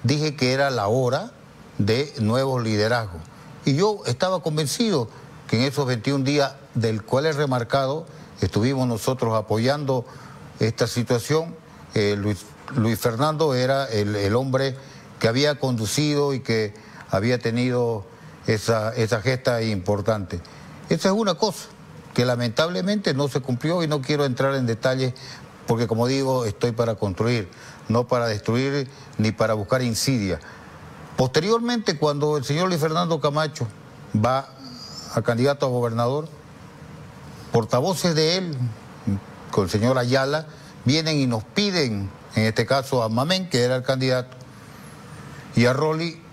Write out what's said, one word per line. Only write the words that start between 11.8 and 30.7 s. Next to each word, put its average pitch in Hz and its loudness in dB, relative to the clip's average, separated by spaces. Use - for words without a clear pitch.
Eh, 104 2
Luis, 101 -2
Luis 113 2
Fernando 147 2
era 135 2
el, 104 0
el 101 2
hombre 131 2
que - 4
había 143 2
conducido 143 0
y 131 -4
que 110 0
había 117 2
tenido 120 0
esa, 113 2
esa 113 0
gesta 127 0
importante. 101 -2
Esa - 2
es 190 4
una 208 2
cosa - -2
que 123 2
lamentablemente 165 0
no 139 0
se 143 -2
cumplió 151 0
y 156 0
no 147 0
quiero 143 0
entrar 135 2
en 131 0
detalles 127 0
porque, 117 2
como 113 2
digo, 131 2
estoy 113 0
para 113 0
construir, 107 0
no 120 4
para 120 2
destruir 127 0
ni 107 4
para 110 2
buscar 110 0
insidia. 110 0